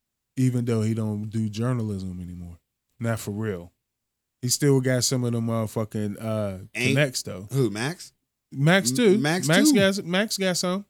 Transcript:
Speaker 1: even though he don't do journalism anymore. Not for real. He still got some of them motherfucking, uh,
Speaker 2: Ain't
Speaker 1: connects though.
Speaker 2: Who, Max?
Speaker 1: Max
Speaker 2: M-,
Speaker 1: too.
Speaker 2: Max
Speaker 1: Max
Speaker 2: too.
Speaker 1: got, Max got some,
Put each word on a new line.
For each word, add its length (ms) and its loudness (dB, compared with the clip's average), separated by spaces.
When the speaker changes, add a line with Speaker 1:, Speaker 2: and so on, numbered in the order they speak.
Speaker 1:
even 300 0
though 160 0
he 120 0
don't 360 -4
do 200 -2
journalism 720 -4
anymore. 360 -14
Not 200 -2
for 120 -8
real. 420 -6
He 80 -4
still 300 4
got 240 0
some 220 0
of 80 0
them 140 -2
motherfucking, 760 -4
uh, 340 -4
Speaker 2:
Ain't 200 0
Speaker 1:
connects 280 0
though. 280 -10
Speaker 2:
Who, 180 2
Max? 440 -6
Speaker 1:
Max 400 4
Speaker 2:
M-, 40 -2
Speaker 1:
too. 220 6
Speaker 2:
Max 300 0
Speaker 1:
Max 240 6
Speaker 2:
too. 40 6
Speaker 1:
got, 300 4
Max 320 -2
got 200 0
some, 320 -2